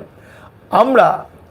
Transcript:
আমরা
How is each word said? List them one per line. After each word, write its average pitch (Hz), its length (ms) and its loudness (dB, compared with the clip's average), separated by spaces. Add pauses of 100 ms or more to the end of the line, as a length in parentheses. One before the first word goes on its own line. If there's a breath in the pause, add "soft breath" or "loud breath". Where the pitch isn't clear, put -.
(720 soft breath)
আমরা 214 540 0 (260)